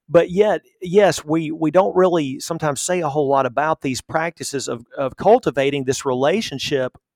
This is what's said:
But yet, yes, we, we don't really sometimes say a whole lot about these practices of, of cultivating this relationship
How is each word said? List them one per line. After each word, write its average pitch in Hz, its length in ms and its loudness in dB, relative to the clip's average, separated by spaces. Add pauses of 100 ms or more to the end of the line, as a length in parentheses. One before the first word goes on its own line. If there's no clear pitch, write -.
But 170 220 4
yet, 185 320 2 (180)
yes, 180 420 2
we, 156 280 -2
we 160 200 -2
don't 185 240 2
really 165 460 2
sometimes 156 400 -4
say 180 200 -4
a 151 100 -4
whole 143 180 0
lot 135 160 2
about 143 380 -2
these 131 180 -4
practices 160 680 -6
of, 120 180 -10 (100)
of 135 200 -6
cultivating 143 680 2
this 131 220 -4
relationship 139 880 -2 (200)